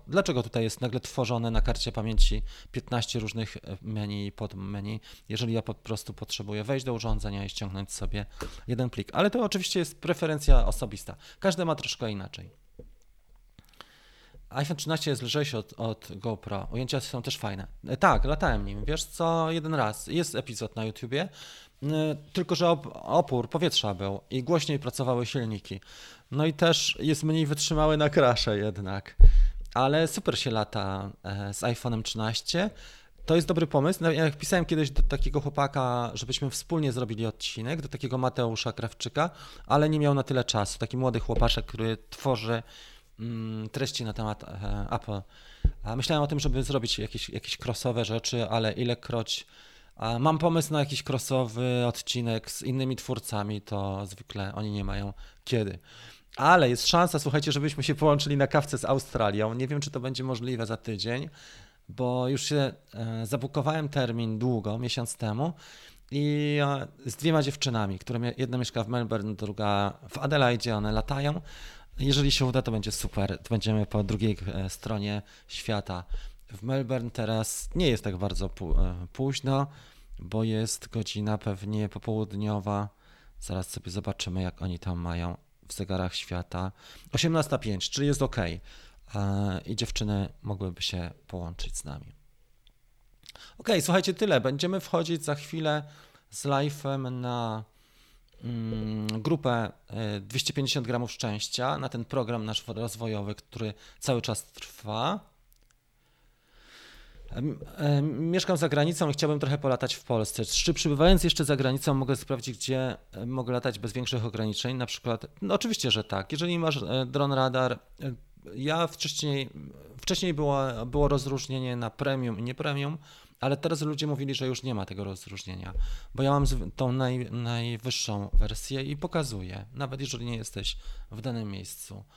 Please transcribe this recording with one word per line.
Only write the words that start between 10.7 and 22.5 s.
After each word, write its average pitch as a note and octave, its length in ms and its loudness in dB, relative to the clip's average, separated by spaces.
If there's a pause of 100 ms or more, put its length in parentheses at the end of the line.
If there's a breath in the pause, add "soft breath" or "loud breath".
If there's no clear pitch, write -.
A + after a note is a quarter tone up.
Każdy F3+ 240 2
ma D#3+ 100 2
troszkę B2 360 -4
inaczej. F#2 400 -10 (2000 loud breath)
iPhone C#3+ 260 -2
trzynaście D3+ 340 -2
jest B2+ 120 0
lżejszy B2+ 360 0
od, - 140 -8
od - 440 -6
GoPro. G2+ 560 -6
Ujęcia B2+ 280 -2
są - 220 -6
też - 140 -4
fajne. G2 300 -6 (220)
E, B2+ 80 0
tak, D#3+ 280 6
latałem C3+ 400 2
nim. G#2 200 -6
Wiesz D#3 200 -2
co? E3 460 0
Jeden D#3+ 240 -2
raz. G#2+ 320 0
Jest D#3+ 280 0
epizod A2+ 420 -6
na A2+ 80 -4
YouTubie. B2+ 440 -4 (540 loud breath)
E, C3+ 40 -4 (460)
tylko F3 220 0